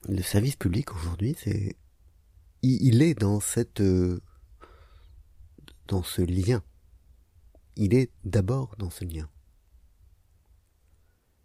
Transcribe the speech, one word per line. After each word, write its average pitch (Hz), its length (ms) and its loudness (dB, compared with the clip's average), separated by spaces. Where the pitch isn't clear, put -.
le 95 140 -2
service 110 340 0
public 98 380 -2
aujourd'hui, 87 440 -4
c'est, 101 380 -4
il, 127 240 2
il 120 160 6
est 160 120 4
dans 104 260 2
cette, - 420 -2
euh, 90 400 2
dans 95 140 -2
ce - 200 -4
lien. 92 420 0
Il 101 160 2
est 127 180 2
d'abord 104 540 -2
dans 98 100 -8
ce - 160 -12
lien. 80 240 -10